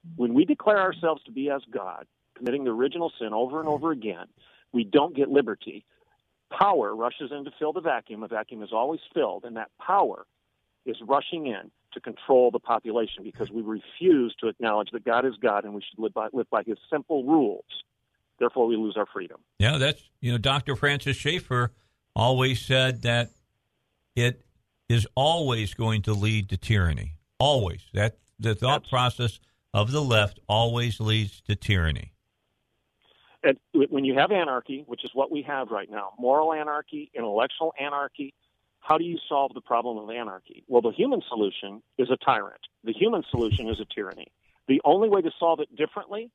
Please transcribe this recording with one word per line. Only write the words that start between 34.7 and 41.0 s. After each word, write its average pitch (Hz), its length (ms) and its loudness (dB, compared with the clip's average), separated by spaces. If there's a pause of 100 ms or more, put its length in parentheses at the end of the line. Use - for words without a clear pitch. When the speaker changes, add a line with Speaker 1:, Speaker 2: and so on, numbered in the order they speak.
Speaker 1:
which 120 180 -12
is - 100 -12
what 135 160 0
we 147 120 -4
have 131 280 -6
right 101 200 -6
now, 101 280 -8
moral 147 340 2
anarchy, 151 600 -6
intellectual 120 680 -2
anarchy, 143 540 -6 (460)
how 156 180 2
do 165 60 0
you 170 140 -6 (100)
solve 139 260 0
the 123 80 -12
problem 117 340 -2
of 107 140 -10
anarchy? 110 580 -12
Well, 120 140 4
the 110 100 0
human 226 360 0